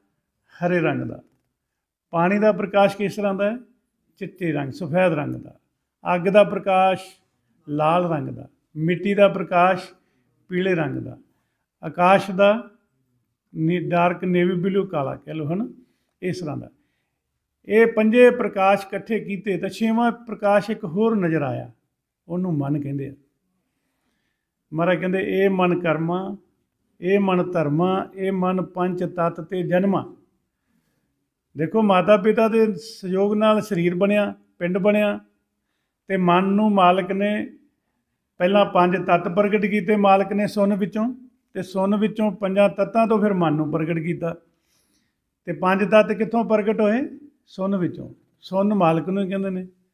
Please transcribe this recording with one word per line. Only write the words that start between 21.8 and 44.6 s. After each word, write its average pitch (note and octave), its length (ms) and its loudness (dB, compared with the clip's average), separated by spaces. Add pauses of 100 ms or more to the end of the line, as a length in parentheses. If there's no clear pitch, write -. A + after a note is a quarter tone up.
ਉਹਨੂੰ F3 300 -4
ਮਨ C#3+ 220 -2
ਕਹਿੰਦੇ C#3 280 -8
ਆ। - 60 -16 (1600)
ਮਹਾਰਾਜ E3+ 260 0
ਕਹਿੰਦੇ, F#3+ 460 -2
"ਇਹ G3 60 4
ਮਨ F3+ 300 0
ਕਰਮਾ, F3 560 -4 (640)
ਇਹ F#3+ 200 2
ਮਨ F3+ 300 0
ਧਰਮਾ, F3 640 0
ਇਹ F#3+ 180 -4
ਮਨ F#3 300 -2
ਪੰਜ F3+ 420 -4
ਤੱਤ E3+ 360 -4
ਤੇ F3+ 220 -6
ਜਨਮਾ।" F3 540 0 (1400)
ਦੇਖੋ, E3 260 0
ਮਾਤਾ G3 340 6
ਪਿਤਾ A3 320 2
ਦੇ A3 260 2
ਸਹਿਯੋਗ F#3+ 600 -4
ਨਾਲ G#3+ 260 2
ਸਰੀਰ F3 340 -2
ਬਣਿਆ, G3+ 400 0 (240)
ਪਿੰਡ F3+ 200 -4
ਬਣਿਆ, G#3 420 0 (880)
ਤੇ F#3+ 80 -2
ਮਨ F3+ 280 4
ਨੂੰ G3+ 260 2
ਮਾਲਕ F#3 420 4
ਨੇ G#3 380 -4 (880)
ਪਹਿਲਾਂ G3 260 4
ਪੰਜ F3+ 420 2
ਤੱਤ F3+ 220 2
ਪ੍ਰਗਟ G3+ 380 0
ਕੀਤੇ G3+ 300 0
ਮਾਲਕ G3 360 4
ਨੇ G3+ 140 0
ਸੁੰਨ G3+ 280 0
ਵਿੱਚੋਂ, G#3+ 400 -4 (400)
ਤੇ F#3+ 80 -6
ਸੁੰਨ G3 340 -2
ਵਿੱਚੋਂ G#3+ 360 0
ਪੰਜਾਂ G3+ 360 2
ਤੱਤਾਂ G3+ 380 0
ਤੋਂ G#3+ 120 2
ਫਿਰ G3+ 140 2
ਮਨ E3+ 200 2
ਨੂੰ D3+ 200 -2
ਪ੍ਰਗਟ E3 260 -2
ਕੀਤਾ। D#3 380 -6 (1080)